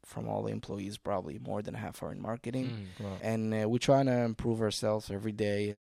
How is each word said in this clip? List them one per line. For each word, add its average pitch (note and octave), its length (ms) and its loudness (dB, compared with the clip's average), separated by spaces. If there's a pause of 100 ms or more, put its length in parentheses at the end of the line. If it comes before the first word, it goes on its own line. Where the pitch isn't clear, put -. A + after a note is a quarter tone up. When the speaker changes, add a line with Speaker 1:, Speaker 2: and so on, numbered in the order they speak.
Speaker 1:
from A2 240 -8
all G#2 140 0
the G#2+ 100 -2
employees, G2+ 460 -6
probably F#2 400 -4
more G#2 240 -4
than - 120 -6
half - 280 -8
are - 100 -6
in G2 80 -8
marketing. A#2+ 460 -4 (340)
Speaker 2:
Mm. G#2+ 40 -6
Speaker 3:
Wow. G2 180 -6
Speaker 1:
And, A2 320 2
uh, A2 160 2
we're A#2+ 80 4
trying C#3 280 8
to B2 120 4 (140)
improve A2+ 280 0
ourselves G#2+ 500 0
every G#2 220 -2
day. G#2 520 2